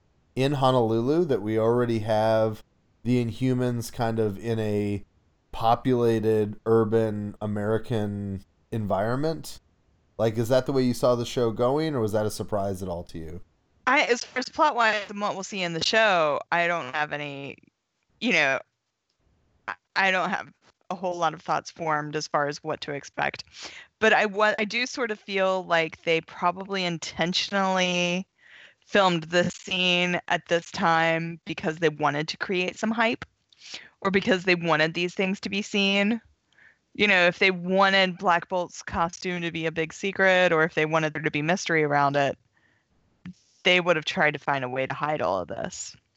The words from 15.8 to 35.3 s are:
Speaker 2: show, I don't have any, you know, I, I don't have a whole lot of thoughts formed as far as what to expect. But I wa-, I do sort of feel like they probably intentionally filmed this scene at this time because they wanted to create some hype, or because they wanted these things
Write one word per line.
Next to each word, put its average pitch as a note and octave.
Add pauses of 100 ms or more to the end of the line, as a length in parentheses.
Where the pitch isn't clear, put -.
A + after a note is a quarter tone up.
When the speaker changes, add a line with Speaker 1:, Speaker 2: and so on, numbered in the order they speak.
Speaker 2:
show, F3+ (120)
I E3+
don't D#3
have D3+
any, C#3+ (640)
you A#3
know, C#3 (1080)
I, F2+ (220)
I F#3+
don't F#3
have D#3 (440)
a F#3
whole F3+
lot E3
of E3+
thoughts D#3
formed D3+
as D3+
far D3
as D3
what D3+
to -
expect. C#3+ (540)
But G#3+
I G3
wa-, G#3+
I A3
do A3+
sort B3
of G#3+
feel F#3+
like E3
they E3
probably F#3
intentionally F3+ (580)
filmed F#3
this F3
scene F3+
at F3
this E3+
time E3
because D#3+
they E3+
wanted D3
to -
create F3+
some A3
hype, A#3 (760)
or G3
because F#3
they F#3
wanted E3
these F3
things F#3+